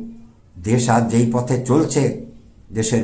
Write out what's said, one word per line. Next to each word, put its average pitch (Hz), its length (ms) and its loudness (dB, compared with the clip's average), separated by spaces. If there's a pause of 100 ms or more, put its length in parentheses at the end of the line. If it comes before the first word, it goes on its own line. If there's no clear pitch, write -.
(680)
দেশ 120 160 2 (100)
আজ 117 80 4 (100)
যেই 117 220 4
পথে 123 220 -2 (140)
চলছে, 147 320 2 (760)
দেশের 113 280 0